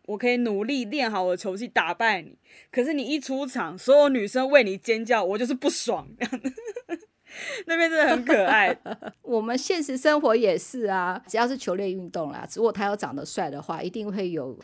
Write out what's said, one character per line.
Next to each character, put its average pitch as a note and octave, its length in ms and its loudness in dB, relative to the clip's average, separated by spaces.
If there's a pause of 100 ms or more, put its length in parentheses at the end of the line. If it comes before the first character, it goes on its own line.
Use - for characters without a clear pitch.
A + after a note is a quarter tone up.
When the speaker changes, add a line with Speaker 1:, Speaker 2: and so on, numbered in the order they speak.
Speaker 1:
我 G#3 100 -6
可 A#3+ 140 0
以 B3 60 2
努 G#3+ 260 0
力 B3 220 -2
练 A#3 260 -2
好 F#3+ 140 -2
我 F#3 80 2
的 F3+ 40 -2
球 F#3+ 200 -6
技 A#3 100 -8
打 F3 260 0
败 G3+ 300 0
你。 - 160 -20 (320)
可 B3 140 0
是 D#4+ 80 0
你 C#4+ 100 0
一 C#4+ 160 -2
出 C4+ 280 -4
场， F#3 300 -6
所 C4 200 6
有 C#4+ 120 8
女 A3+ 200 0
生 B3+ 200 0
为 C#4 140 8
你 G3 140 -2
尖 A3+ 280 -2
叫， G#3+ 200 2
我 G3 140 -2
就 B3 80 -2
是 C4 80 0
不 C#4 160 0
爽。 - 380 -2 (100)
<laughs> - 0 - (1500)
那 E4 100 0
边 E4 140 2
真 D#4+ 80 0
的 D4+ 100 6
很 B3+ 160 2
可 A#3 200 4
爱。 G3 320 4 (220)
Speaker 2:
<laughs> - 240 -16
我 A3+ 180 0
们 A#3 180 -2
现 E4 240 0
实 C4+ 140 -6
生 D4+ 240 4
活 A#3 160 4
也 G3 200 4
是 A#3 280 -6
啊， F#3 420 -2
只 - 100 -4
要 A#3+ 120 2
是 C4 80 -4
球 F3+ 180 -4
类 G3 160 -2
运 F#3 200 -6
动 D#3 200 -4
啦， - 240 -12
如 G#3+ 80 -4
果 A3+ 80 4
他 G3+ 140 -2
要 G3+ 100 0
长 E3 200 -6
得 C#3 120 -8
帅 E3+ 240 -4
的 C#3+ 100 -10
话， D#3+ 220 -8
一 F3+ 80 -6
定 G#3 200 -8
会 F#3 200 -4
有 C3+ 340 -6